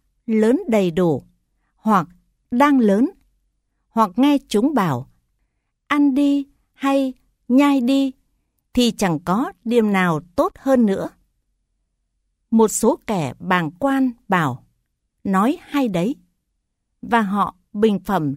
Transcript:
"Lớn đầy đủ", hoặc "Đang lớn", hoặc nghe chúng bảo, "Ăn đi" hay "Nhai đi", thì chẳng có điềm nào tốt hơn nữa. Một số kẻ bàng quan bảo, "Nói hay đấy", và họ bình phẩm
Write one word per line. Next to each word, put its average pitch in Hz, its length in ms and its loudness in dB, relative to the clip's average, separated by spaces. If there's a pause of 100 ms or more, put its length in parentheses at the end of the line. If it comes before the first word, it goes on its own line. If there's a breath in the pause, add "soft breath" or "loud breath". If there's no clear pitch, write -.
(260)
"Lớn 226 420 2
đầy 202 220 2
đủ", 160 320 0 (520)
hoặc 202 340 -2 (420)
"Đang 277 280 2
lớn", 226 320 2 (800)
hoặc 214 280 0
nghe 285 220 2 (100)
chúng 247 260 0
bảo, 151 360 -2 (760)
"Ăn 285 280 0
đi" 285 320 0 (260)
hay 269 400 -2 (360)
"Nhai 277 320 4
đi", 269 320 0 (600)
thì 240 180 2
chẳng 175 340 -2
có 254 280 -2 (120)
điềm 220 280 0
nào 180 280 0 (160)
tốt 339 220 -2
hơn 254 280 2
nữa. 190 240 -4 (1400)
Một 220 180 2
số 240 380 -2
kẻ 160 320 -4
bàng 175 320 -2
quan 269 420 -2 (160)
bảo, 156 380 -4 (580)
"Nói 208 360 -2
hay 277 280 -4
đấy", 185 280 -4 (840)
và 233 180 0
họ 196 360 -4 (160)
bình 208 260 0
phẩm 165 380 -4